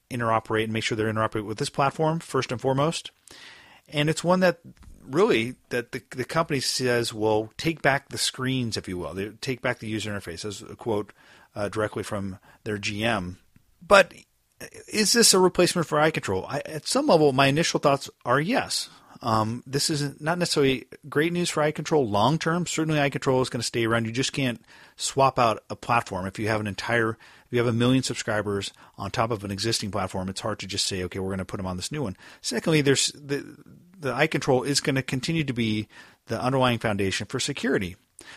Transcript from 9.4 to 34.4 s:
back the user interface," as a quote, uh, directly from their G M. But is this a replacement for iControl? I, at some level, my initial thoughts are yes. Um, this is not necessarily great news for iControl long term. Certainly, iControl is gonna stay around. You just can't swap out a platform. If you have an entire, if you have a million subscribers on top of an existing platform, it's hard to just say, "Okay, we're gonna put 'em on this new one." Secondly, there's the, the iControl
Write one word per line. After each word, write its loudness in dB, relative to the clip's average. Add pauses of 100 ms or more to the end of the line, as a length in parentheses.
back -2
the -10
user -4
interface," -10
as -10
a -16
quote, -4 (420)
uh, -4
directly -4
from -8 (240)
their -4
G -4
M. -2 (460)
But 6 (760)
is 2
this 6
a 6
replacement 4
for 0
iControl? 0
I, -6
at -10
some 0
level, 8
my 4
initial 2
thoughts 2 (160)
are 2
yes. -2 (320)
Um, 0
this -2
is -4
not -2
necessarily 2 (240)
great 0
news 0
for 0
iControl 0
long 4
term. 0
Certainly, 0
iControl 2
is -2
gonna -4
stay -2
around. 2
You -4
just -2
can't -4 (320)
swap 2
out 4
a -8
platform. -2
If -8
you -2
have 2
an -4
entire, 0
if -18
you 0
have 2
a 2
million 2
subscribers -2 (220)
on -8
top 0
of -4
an -4
existing -2
platform, -4
it's -8
hard -4
to -10
just -4
say, -4
"Okay, -6
we're -4
gonna -4
put -8
'em -6
on -4
this -8
new -4
one." -6 (260)
Secondly, 0
there's 4
the, -8 (420)
the -4
iControl 2